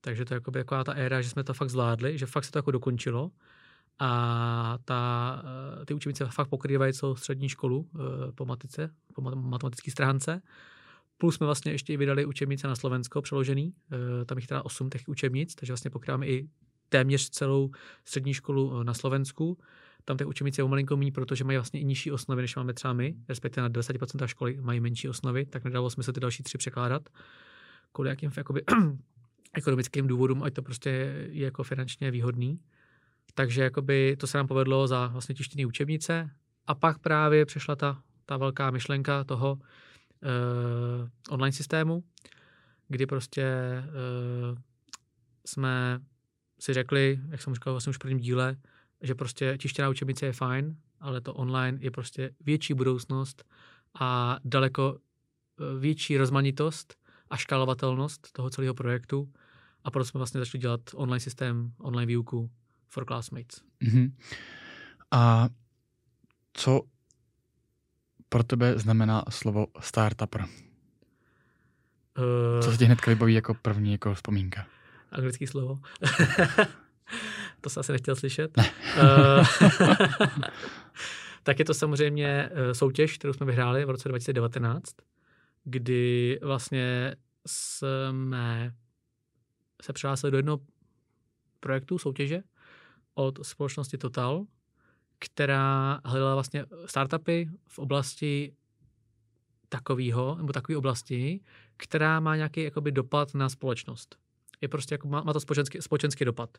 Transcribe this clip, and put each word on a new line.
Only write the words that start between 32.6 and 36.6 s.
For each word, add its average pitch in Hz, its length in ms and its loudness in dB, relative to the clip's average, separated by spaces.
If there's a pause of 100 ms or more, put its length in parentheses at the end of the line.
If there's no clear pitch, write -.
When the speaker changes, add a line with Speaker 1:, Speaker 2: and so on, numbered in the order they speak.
Speaker 1:
Takže 131 300 2
jakoby 135 560 2
to 139 80 -6
se 147 100 -2
nám 135 100 2
povedlo 135 400 2
za 123 200 0
vlastně 123 280 -8
tištěný 139 300 -6
učebnice. 156 640 -2 (380)